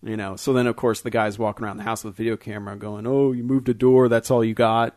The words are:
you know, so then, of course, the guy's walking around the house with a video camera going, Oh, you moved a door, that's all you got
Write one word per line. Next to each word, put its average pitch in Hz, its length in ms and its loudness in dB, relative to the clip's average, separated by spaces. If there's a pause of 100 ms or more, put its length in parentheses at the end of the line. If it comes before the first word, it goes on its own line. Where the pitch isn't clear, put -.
you 110 160 -8
know, 98 180 -8
so 135 160 -6
then, 123 160 2
of 117 80 0
course, 117 260 -2
the 123 80 -8
guy's 107 300 -2
walking 110 260 -4
around 98 120 -8
the 104 60 -12
house 110 200 -8
with 104 100 -12
a - 40 -20
video 113 180 -2
camera 101 400 -12
going, 107 320 -10
Oh, 139 240 2
you 123 120 -4
moved 127 260 0
a 123 40 2
door, 127 360 6
that's 113 220 2
all 120 120 2
you 113 100 0
got 117 440 2